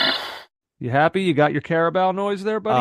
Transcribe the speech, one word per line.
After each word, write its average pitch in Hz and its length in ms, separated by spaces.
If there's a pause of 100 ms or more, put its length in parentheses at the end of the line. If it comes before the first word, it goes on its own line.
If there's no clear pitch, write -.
(800)
You 127 120
happy? 160 320
You 180 100
got 147 200
your 143 80
Carabao 170 500
noise 196 320
there, 214 160
buddy? 208 220